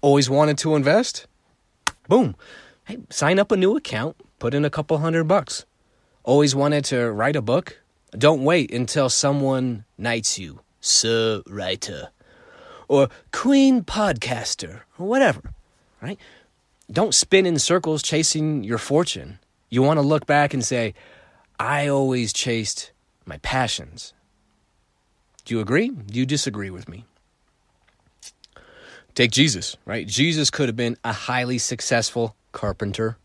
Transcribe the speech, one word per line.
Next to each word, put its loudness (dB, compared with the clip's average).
Always 4
wanted 2
to 0
invest? 0
Boom. 4
Hey, -10
sign 2
up 2
a 2
new 2
account. -6
Put -4
in 2
a 0
couple -2
hundred 0
bucks. 0
Always 4
wanted 2
to 0
write 0
a -2
book? -2
Don't 4
wait 2
until 0
someone 0
knights -4
you, -14
Sir 0
Writer, -8
or 4
Queen 4
Podcaster, -4
or -8
whatever, 0
right? -10
Don't 0
spin 4
in 2
circles 0
chasing 0
your -4
fortune. -2
You 2
wanna 4
look 2
back 2
and -2
say, -2
"I -2
always 0
chased -4
my -12
passions." -6
Do -8
you 0
agree? 0
Do -8
you 0
disagree -4
with -16
me? -18
Take 2
Jesus, 0
right? -8
Jesus 0
could -2
have -4
been -4
a -4
highly -4
successful -2
carpenter -6